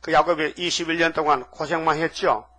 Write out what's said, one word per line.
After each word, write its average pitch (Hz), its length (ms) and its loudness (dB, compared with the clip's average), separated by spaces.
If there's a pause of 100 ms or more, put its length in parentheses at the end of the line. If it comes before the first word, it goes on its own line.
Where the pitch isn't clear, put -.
그 160 120 -6
야곱이 156 440 2
이십일 165 420 -4
년 165 140 2
동안 147 380 0
고생만 160 480 -2
했죠? 156 500 -2 (100)